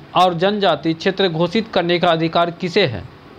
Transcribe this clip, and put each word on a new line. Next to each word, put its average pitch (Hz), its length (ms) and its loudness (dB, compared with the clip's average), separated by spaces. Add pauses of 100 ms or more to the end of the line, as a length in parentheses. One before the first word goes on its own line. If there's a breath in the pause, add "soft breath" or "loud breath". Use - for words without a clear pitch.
(160)
और 180 180 4
जनजाति 175 600 0
क्षेत्र 190 360 0
घोषित 175 380 -2
करने 175 320 0
का 180 80 0
अधिकार 165 440 0
किसे 175 340 0
है? 107 180 -4 (360)